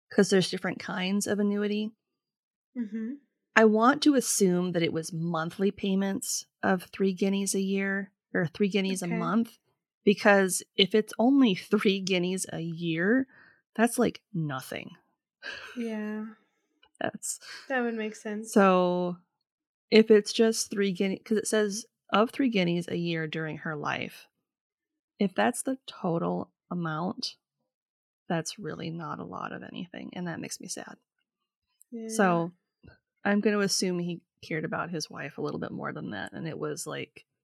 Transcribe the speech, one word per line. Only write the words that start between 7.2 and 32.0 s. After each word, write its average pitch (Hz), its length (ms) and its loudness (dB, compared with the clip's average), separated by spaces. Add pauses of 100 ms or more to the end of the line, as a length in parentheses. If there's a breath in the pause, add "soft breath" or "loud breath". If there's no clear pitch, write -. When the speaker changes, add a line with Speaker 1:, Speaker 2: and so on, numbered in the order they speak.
Speaker 1:
a 196 40 0
year, 196 520 -2 (200)
or 185 140 0
three 208 220 0
guineas 190 340 0
Speaker 2:
Okay. 175 100 -4
Speaker 1:
a 170 60 -2
month, 190 400 0 (460)
because 196 580 6 (140)
if 196 180 4
it's 214 240 2
only 247 380 6
three 202 440 2
guineas 185 520 0
a 160 80 -6
year, 170 680 0 (480 soft breath)
that's, 233 240 2
like, - 240 0 (100)
nothing. 147 600 -6 (840 loud breath)
Speaker 2:
Yeah. 214 500 -6 (760)
Speaker 1:
That's - 400 -6 (280 loud breath)
Speaker 2:
That 262 120 0
would 233 140 0
make 220 200 -4
sense. 220 380 -8
Speaker 1:
So 180 640 4 (720)
if 220 220 8
it's 208 200 6
just 226 380 2
three 202 220 0
guinea-, 190 260 0
'cause 214 200 -2
it - 100 -4
says, 214 380 0 (240)
"of 220 200 4
three 269 200 0
guineas 175 360 2
a - 100 -4
year 170 300 -2
during 160 320 -6
her 156 160 -6
life." - 540 -6 (920)
If 202 160 0
that's 226 280 0
the 262 240 -4
total 175 640 -4 (200)
amount, 170 680 -6 (920)
that's 165 300 -4
really 165 320 -10
not 160 300 -8
a - 40 -10
lot - 280 -10
of - 100 -12
anything, - 520 -12
and 180 120 -8
that 165 140 -8
makes - 180 -10
me - 100 -16
sad. - 280 -12 (960)
Speaker 2:
Yeah. 226 180 -12